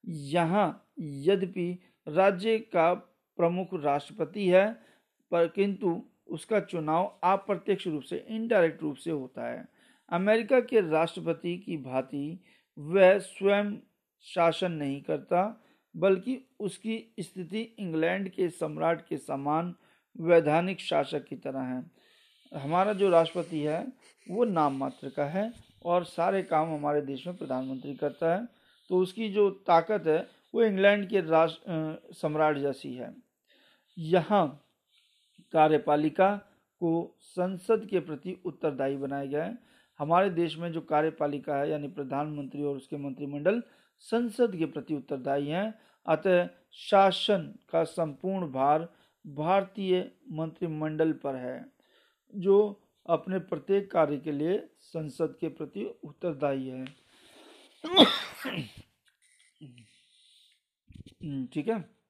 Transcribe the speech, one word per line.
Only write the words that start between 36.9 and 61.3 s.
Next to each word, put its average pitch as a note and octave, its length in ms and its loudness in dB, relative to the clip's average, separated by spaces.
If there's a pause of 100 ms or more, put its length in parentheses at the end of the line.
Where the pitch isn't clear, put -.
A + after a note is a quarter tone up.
संसद F#3 720 -2
के F#3+ 100 0
प्रति D#3+ 460 -8
उत्तरदायी C#3 520 -2
बनाया C#3 280 -6
गया D3 180 -4
है। A3+ 140 -8 (420)
हमारे E3+ 300 4
देश E3 280 -2
में E3+ 140 -8
जो D#3+ 100 -6
कार्यपालिका D3+ 760 -2
है D3 120 -2
यानी D3 180 -4
प्रधानमंत्री C#3+ 760 -6
और C#3+ 120 -2
उसके C3+ 220 -10
मंत्रिमंडल C#3+ 640 -2 (380)
संसद A#3 560 -2
के E3 100 0
प्रति D3+ 300 -6
उत्तरदायी C#3 520 -4
हैं, G3 260 -2 (320)
अतः F3 420 2 (240)
शासन G3 840 2 (160)
का E3 140 0
संपूर्ण E3 680 -4
भार D3 360 2 (380)
भारतीय F#3 840 0 (200)
मंत्रिमंडल D#3 840 -2
पर C#3 220 -6
है B2+ 300 -8 (680)
जो G3+ 480 4 (240)
अपने E3+ 340 0
प्रत्येक F#3+ 520 -2
कार्य D3 260 2
के D3+ 140 -6
लिए D#3 260 -2 (240)
संसद D#3 600 -6
के E3 80 -4
प्रति F3+ 360 -10 (180)
उत्तरदायी C#3 640 -4
है। C3 180 -10 (4000)
हम्म, C#3 300 -8